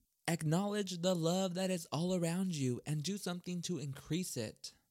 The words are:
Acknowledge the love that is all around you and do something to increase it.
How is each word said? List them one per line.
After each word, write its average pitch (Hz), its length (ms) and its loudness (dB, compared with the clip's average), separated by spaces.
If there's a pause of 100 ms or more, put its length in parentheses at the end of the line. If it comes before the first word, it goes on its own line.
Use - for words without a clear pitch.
(280)
Acknowledge 180 760 0
the 185 140 4
love 175 400 2
that 185 140 0
is 180 220 -2
all 175 240 2
around 175 400 2
you 131 300 0
and 151 180 -2
do 196 140 -2
something 175 440 -4
to 180 160 -2
increase 151 580 -4
it. - 380 -6 (180)